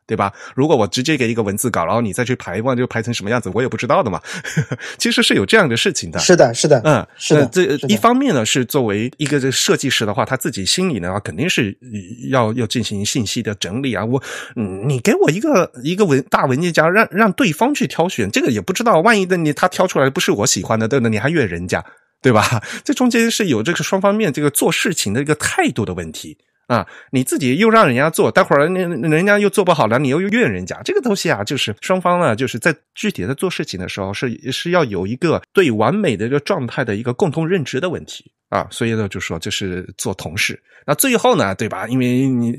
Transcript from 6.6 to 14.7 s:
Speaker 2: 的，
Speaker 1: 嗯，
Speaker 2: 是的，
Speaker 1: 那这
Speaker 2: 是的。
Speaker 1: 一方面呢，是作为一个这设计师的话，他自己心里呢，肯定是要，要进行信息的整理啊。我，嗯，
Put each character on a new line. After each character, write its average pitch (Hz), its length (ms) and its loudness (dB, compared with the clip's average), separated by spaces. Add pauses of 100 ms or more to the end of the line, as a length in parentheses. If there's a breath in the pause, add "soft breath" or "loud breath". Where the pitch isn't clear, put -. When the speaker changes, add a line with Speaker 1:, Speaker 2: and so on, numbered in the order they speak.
Speaker 2:
的， 143 160 6
Speaker 1:
嗯， 135 220 4 (100)
Speaker 2:
是 - 160 -4
的， 151 80 6
Speaker 1:
那 139 60 4
这 175 160 0
Speaker 2:
是 143 160 0
的。 135 100 -4
Speaker 1:
一 208 80 2
方 233 180 4
面 262 200 2
呢， 117 100 2
是 123 220 0
作 135 160 2
为 110 340 0
一 - 80 -6
个 143 160 0
这 131 100 0
设 - 280 2
计 139 100 -2
师 120 160 0
的 104 80 0
话， 110 140 -2
他 131 100 -2
自 - 140 -4
己 98 120 -6
心 180 280 0
里 127 80 -2
呢， 92 260 -4
肯 - 100 -8
定 123 140 -2
是 117 260 -2 (540)
要， 123 240 2
要 117 140 -2
进 113 180 -4
行 101 180 -6
信 107 240 -2
息 120 160 -4
的 104 120 -4
整 101 280 -6
理 131 120 -2
啊。 95 100 0
我， 123 180 -2 (340 loud breath)
嗯， 98 300 -4